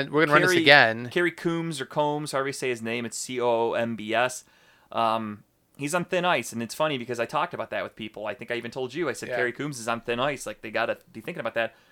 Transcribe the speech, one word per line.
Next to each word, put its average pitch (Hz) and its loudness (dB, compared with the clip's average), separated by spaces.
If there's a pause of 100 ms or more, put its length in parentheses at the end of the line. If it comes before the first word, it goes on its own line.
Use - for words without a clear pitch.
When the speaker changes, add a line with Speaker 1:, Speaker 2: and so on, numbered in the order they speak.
Speaker 1:
gonna, 143 -12
we're 147 2
gonna 147 2
run 156 8
this 180 4
Speaker 2:
Kerry, 170 4
Speaker 1:
again." 120 8
Speaker 2:
Kerry 175 2
Coombs 165 -2
or 127 -8
Combs, 147 -2
however 139 0
you - -4
say 135 -4
his 117 -4
name, 117 -4
it's 110 -10
C 127 -6
O 117 2
O - -4
M 117 -2
B 107 -4
S. 123 0 (480)
Um, 110 -2 (340)
he's 143 -6
on 175 -2
thin 180 -2
ice, 156 0
and 117 -6
it's 113 -10
funny 156 -2
because 117 -8
I 117 -2
talked 156 -4
about 110 -8
that 104 -4
with 104 -10
people. 107 -10
I 104 -6
think 117 -10
I 120 -4
even 117 -6
told 127 -6
you. 160 -4
I 113 -2
said, - -10
Speaker 1:
Yeah. 123 -4
Speaker 2:
"Kerry 120 0
Coombs 139 -8
is 113 -10
on 117 -2
thin 120 -2
ice. 139 -2
Like, 107 -10
they 113 -10
gotta 110 -2 (140)
be 113 -16
thinking 170 -10
about 117 -4
that." 113 -2 (180)